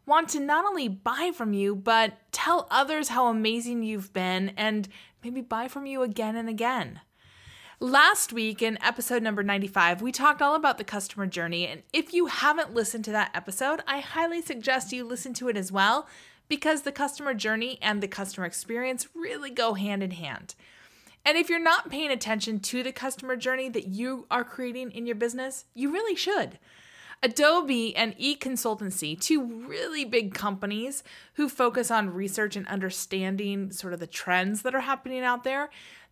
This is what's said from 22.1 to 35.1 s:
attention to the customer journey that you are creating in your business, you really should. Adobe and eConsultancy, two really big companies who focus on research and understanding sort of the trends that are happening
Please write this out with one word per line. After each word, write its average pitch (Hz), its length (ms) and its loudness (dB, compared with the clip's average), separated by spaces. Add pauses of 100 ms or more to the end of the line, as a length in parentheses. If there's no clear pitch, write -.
attention 220 480 -2
to 247 240 -4
the 262 80 -4
customer 254 420 -6
journey 262 340 -2
that 226 200 -4
you 240 420 -4
are 240 140 2
creating 247 480 -8
in 233 120 -8
your 240 120 -2
business, 247 480 -4 (100)
you 277 180 -2
really 403 240 0
should. 359 440 0 (640)
Adobe 277 720 4
and 220 220 0
eConsultancy, 220 1000 -2
two 294 240 2
really 247 600 -6
big 220 300 2
companies 208 680 -4 (320)
who 294 140 0
focus 240 420 2
on 208 220 2
research 196 420 -2
and 202 140 -6
understanding 190 1040 -4
sort 180 220 -8
of 170 60 -8
the 165 60 -8
trends 185 540 0
that 254 140 -2
are 269 60 2
happening 254 420 -2